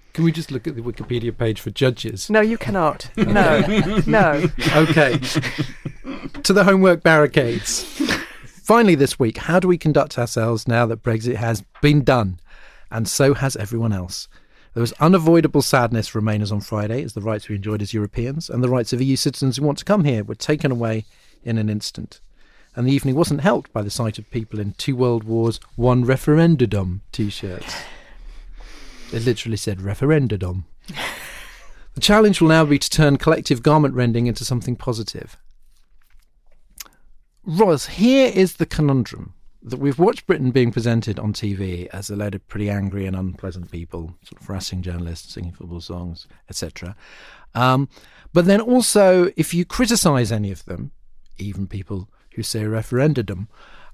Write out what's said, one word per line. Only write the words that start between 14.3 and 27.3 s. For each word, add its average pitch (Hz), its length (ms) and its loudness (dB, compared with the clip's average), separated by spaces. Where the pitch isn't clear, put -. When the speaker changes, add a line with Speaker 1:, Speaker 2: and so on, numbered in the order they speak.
Speaker 1:
There 117 80 -2
was 117 120 -2
unavoidable 160 680 4
sadness 117 460 0
for 113 140 -4
Remainers 107 300 -2
on 101 100 -2
Friday, 107 420 -4
as 113 100 -12
the 104 80 -10
rights 107 280 -6
we 107 60 -6
enjoyed 104 260 -4
as 101 120 -6
Europeans 117 560 -4
and 120 140 0
the 123 60 2
rights 123 240 0
of 123 80 0
E 135 40 0
U 135 120 2
citizens 131 400 -2
who 139 60 -2
want 143 160 0
to - 60 -14
come 202 200 2
here 117 180 0
were 110 120 -8
taken 151 360 -2
away 113 340 -2
in 113 140 -2
an 107 120 0
instant. - 520 -8
And 123 120 -2
the 139 60 2
evening 135 220 0
wasn't 151 260 0
helped 208 320 0
by 110 80 -4
the 101 80 -6
sight 110 280 -4
of - 140 -18
people 110 280 -8
in 101 140 -6
two - 220 -4
world 120 300 0
wars, 113 340 0
one 123 300 2
referendum 123 960 2
t-shirts. 101 640 -8